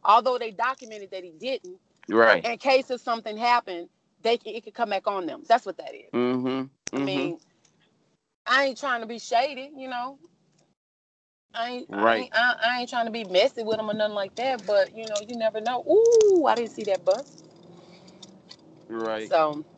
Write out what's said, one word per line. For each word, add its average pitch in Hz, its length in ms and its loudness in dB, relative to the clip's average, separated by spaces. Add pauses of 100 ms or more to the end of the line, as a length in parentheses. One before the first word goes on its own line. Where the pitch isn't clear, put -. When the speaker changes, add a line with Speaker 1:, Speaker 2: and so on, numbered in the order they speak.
Speaker 1:
although 240 340 4
they 226 140 -8
documented 220 600 -8
that 185 120 -10
he 175 80 -18
didn't. 262 460 -8 (300)
Speaker 2:
Right. 117 360 4
Speaker 1:
In 233 140 -4
case 262 320 2
if 247 100 -4
something 226 360 -6
happened, 220 520 -2 (340)
they 233 160 0
c-, 214 180 -10
it 233 80 -12
could 214 100 -18
come 226 160 -4
back 196 180 -4
on 196 180 -4
them. 131 220 -10
That's 240 180 4
what 185 120 -10
that - 160 -14
is. - 200 -18
Speaker 2:
Mm-hmm. 127 840 -4
Speaker 1:
I - 20 -2
Speaker 2:
Mm-hmm. 139 60 -2
Speaker 1:
mean, 143 340 -4 (1080)
I 269 200 2
ain't 254 120 -6
trying 247 240 -6
to 220 60 -12
be 233 100 -10
shady, 269 580 -2
you 262 120 -12
know. 254 300 -8 (1400)
I 233 160 -6
ain't, 247 280 -12
I 107 160 4
Speaker 2:
Right. - 60 -2
Speaker 1:
ain't, 247 140 -10
I, 240 200 2 (100)
I 247 160 0
ain't 240 100 -8
trying 233 160 -2
to 226 60 -8
be 226 120 -8
messy 208 400 0
with 220 160 -2
him 214 100 -6
or 202 40 -2
nothing 214 200 -2
like 196 220 -8
that, 240 300 -4
but, 196 300 2
you 226 120 -12
know, 208 120 -4
you 226 160 -10
never 220 240 0
know. 240 280 -2
Ooh, 415 580 8
I 220 100 6
didn't 226 160 -4
see 220 120 -8
that 185 200 0
bus. 233 400 -2 (1400)
Speaker 2:
Right. 110 420 -6
Speaker 1:
So. 156 340 2 (140)